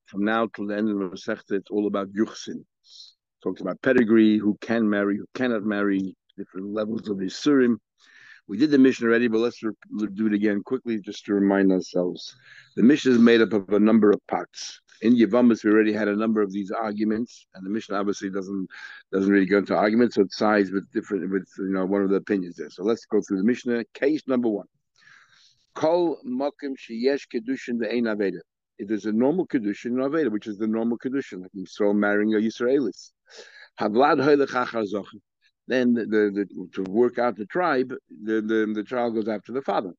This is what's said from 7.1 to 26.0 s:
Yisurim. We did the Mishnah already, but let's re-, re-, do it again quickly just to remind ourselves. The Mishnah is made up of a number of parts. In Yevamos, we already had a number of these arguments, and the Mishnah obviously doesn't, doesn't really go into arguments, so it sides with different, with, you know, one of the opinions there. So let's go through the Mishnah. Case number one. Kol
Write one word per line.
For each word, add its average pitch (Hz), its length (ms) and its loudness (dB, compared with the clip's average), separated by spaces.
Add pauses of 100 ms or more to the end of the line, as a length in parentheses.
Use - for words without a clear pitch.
Yisurim. 120 580 2 (720)
We 101 100 -8
did 147 140 2
the 143 60 6
Mishnah 127 300 4
already, 117 200 4
but 110 120 0
let's 117 220 -2
re-, 107 120 -4 (180)
re-, 104 220 -4
do 107 140 -2
it 104 60 2
again 101 300 0
quickly 117 380 -4
just - 240 -14
to 107 80 -2
remind 98 360 4
ourselves. 90 640 -2 (440)
The 98 60 4
Mishnah 139 280 4
is 117 80 6
made 117 220 8
up 107 100 2
of 98 180 -2
a 101 100 2
number 107 320 6
of 95 160 0
parts. - 520 -8 (220)
In 120 160 4
Yevamos, 113 480 4
we 107 60 4
already 107 200 4
had 107 160 -2
a 101 80 0
number 110 260 0
of 95 120 -2
these 101 180 -6
arguments, 107 720 -4 (100)
and 92 100 -16
the 92 40 -8
Mishnah 104 280 -6
obviously 101 320 -4
doesn't, 95 380 -6 (440)
doesn't 98 180 0
really 98 160 6
go 98 120 2
into 95 180 0
arguments, 110 400 2
so 110 60 4
it 95 100 2
sides 104 400 2
with 95 220 -6
different, 95 360 -4
with, 95 160 -4 (120)
you 95 160 -4
know, 95 120 -2
one 98 180 0
of 95 60 0
the 98 60 2
opinions 90 400 -4
there. 76 140 -12
So - 140 -12
let's 110 220 -2
go 107 140 0
through 95 200 -2
the 92 40 0
Mishnah. 117 400 -2 (100)
Case 147 340 0
number 123 200 0
one. 104 200 -4 (1080)
Kol 165 500 0